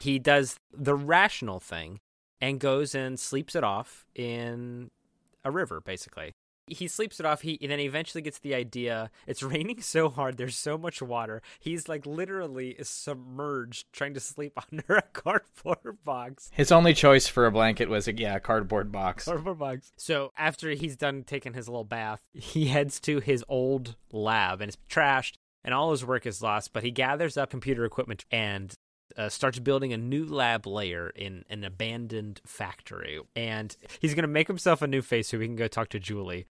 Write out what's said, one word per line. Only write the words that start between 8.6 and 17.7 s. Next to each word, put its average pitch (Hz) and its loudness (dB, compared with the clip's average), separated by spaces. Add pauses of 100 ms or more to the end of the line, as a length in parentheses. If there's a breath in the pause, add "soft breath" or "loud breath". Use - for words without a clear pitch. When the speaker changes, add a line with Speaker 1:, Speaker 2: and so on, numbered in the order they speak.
Speaker 1:
It's - -6
<laughs> - -
raining 151 -4
so 160 2
hard, 131 -2
there's 123 -6
so 156 -4
much 165 -8
water. 117 -4 (180 soft breath)
He's, 165 -4
like, 147 -6
literally 151 -6
submerged 127 -6
trying 143 -6
to 135 -8
sleep - -10 (100)
<laughs> - -18
under 156 2
a 196 8
cardboard - -4
box. 131 -8
Speaker 2:
His 143 6
only 170 12
choice 139 10
for 123 6
a 117 8
blanket 113 4